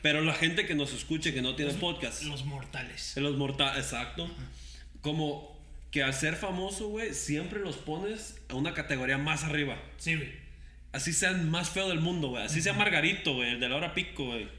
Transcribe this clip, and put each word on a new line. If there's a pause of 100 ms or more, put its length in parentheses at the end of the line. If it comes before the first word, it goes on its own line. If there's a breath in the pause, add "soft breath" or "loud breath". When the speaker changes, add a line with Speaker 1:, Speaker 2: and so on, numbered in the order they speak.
Speaker 1:
Pero
la
gente
que
nos
escuche,
que
no
tiene
Speaker 2:
Los,
Speaker 1:
podcast.
Speaker 2:
los
mortales.
Speaker 1:
Los
morta-,
exacto.
Speaker 2:
Ajá. (680 loud breath)
Speaker 1:
Como (380)
que
al
ser
famoso,
güey,
siempre
los
pones (120)
a
una
categoría
más
arriba. (160)
Speaker 2:
Sí,
güey. (600 loud breath)
Speaker 1:
Así
sean
más
feo
del
mundo,
güey.
Así
sea
Speaker 2:
Ujú.
Speaker 1:
Margarito,
güey,
el
de
la
hora
pico,
güey. (100)